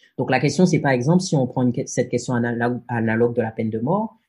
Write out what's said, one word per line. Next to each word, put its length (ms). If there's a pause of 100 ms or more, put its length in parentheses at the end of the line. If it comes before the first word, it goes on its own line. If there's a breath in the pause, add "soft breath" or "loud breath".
(160 loud breath)
Donc, 140
la 80
question, 260
c'est, 160
par 120
exemple, 300
si 120
on 120
prend 160
une 100
que-, 140
cette 220
question 260
analo-, 540
analogue 460
de 80
la 80
peine 200
de 80
mort, 380 (120)